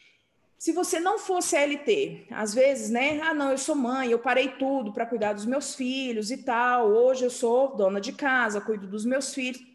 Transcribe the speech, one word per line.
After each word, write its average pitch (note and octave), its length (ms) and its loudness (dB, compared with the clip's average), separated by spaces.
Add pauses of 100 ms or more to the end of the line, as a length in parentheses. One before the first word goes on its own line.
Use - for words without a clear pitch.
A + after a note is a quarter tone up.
(580)
Se - 140 0
você E4 280 -2
não F#4+ 200 0
for F#4 220 -2
C - 160 0
L C#4+ 220 2
T, E3 520 -2
às G#3 220 -4
vezes, B3+ 360 2
né? C#4 320 0
"Ah, D#4+ 120 0
não, C#4 180 0
eu C4 60 2
sou D4+ 180 -2
mãe, B3+ 360 0
eu A#3 80 2
parei C4 300 2
tudo C4+ 440 -2
pra A#3 120 -2
cuidar G#3+ 280 -2
dos G#3 120 -6
meus C#4 300 -4
filhos B3 560 -4
e C4+ 120 -4
tal. B3 460 2
Hoje A#3+ 360 4
eu B3 40 0
sou B3 460 2
dona G3+ 240 2
de G#3 140 -6
casa, A#3+ 480 0
cuido G3+ 260 -4
dos G#3+ 180 -6
meus C4+ 280 -2
filhos." B3+ 280 -6 (140)